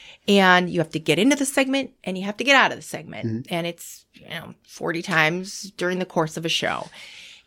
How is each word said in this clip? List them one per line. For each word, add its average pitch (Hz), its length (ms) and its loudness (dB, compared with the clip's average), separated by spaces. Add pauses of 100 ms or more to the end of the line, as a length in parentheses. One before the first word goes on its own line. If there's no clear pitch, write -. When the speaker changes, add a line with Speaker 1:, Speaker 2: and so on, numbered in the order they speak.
(300)
Speaker 1:
and 180 400 6
you 170 100 -2
have 160 120 -2
to 160 80 -6
get 156 200 2
into 269 160 4
the 277 100 0
segment 269 460 -2 (140)
and 185 120 -6
you 185 60 -6
have 202 140 -6
to - 80 -6
get 277 100 4
out 226 160 4
of - 60 -10
the - 60 -18
segment. 156 440 -10
Speaker 2:
Mm-hmm. 113 260 -6
Speaker 1:
And 170 140 -4
it's, - 460 -14
you - 160 -20
know, - 240 -14 (140)
forty 170 340 -6
times 180 760 0
during 180 240 -4
the 185 60 -4
course 165 320 -4
of 165 80 -6
a 165 40 -2
show. 82 380 -4 (600)